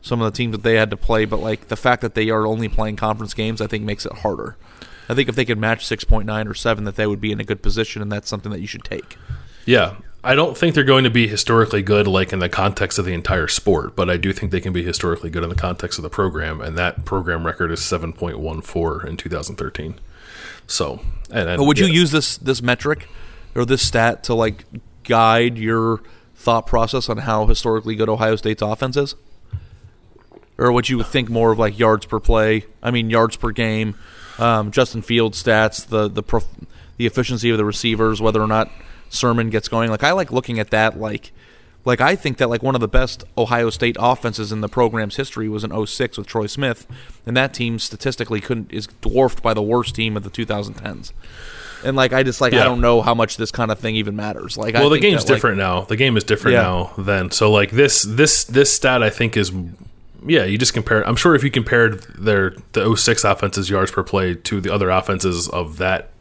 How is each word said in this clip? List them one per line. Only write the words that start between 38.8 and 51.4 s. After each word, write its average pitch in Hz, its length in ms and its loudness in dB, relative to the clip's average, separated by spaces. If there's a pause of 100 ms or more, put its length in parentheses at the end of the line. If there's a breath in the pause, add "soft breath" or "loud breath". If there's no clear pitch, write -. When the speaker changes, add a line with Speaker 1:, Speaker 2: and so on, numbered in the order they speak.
Speaker 1:
Sermon 117 400 0
gets 107 180 -2
going? 113 220 0
Like, 107 140 -2
I 147 80 4
like 180 200 -2
looking 120 280 -2
at 104 100 -4
that. 110 300 2
Like, 107 320 -8 (540 soft breath)
like, 123 160 2
I 151 140 4
think 143 220 -4
that, 120 140 2
like, 117 100 -2
one 135 140 0
of 120 60 0
the 110 60 0
best 127 360 2 (120)
Ohio 117 360 0
State 120 280 -2
offenses 113 520 0
in 110 100 -6
the 104 80 -4
program's 110 460 0
history 113 340 -6
was 107 140 -4
in 110 80 -6
oh 107 140 -2
six - 340 -4
with 101 80 -10
Troy 110 180 -2
Smith, 127 400 -4 (400 loud breath)
and 113 100 -2
that 131 180 0
team 117 260 -4
statistically 113 600 -4
couldn't, 113 320 -6
is 107 160 -8 (140)
dwarfed 123 400 2
by 113 140 2
the 107 60 -2
worst 113 340 0
team 110 200 0
of 101 80 -6
the 101 60 -10
two 117 160 -6
thousand 104 300 -6
tens. - 380 -12 (720 loud breath)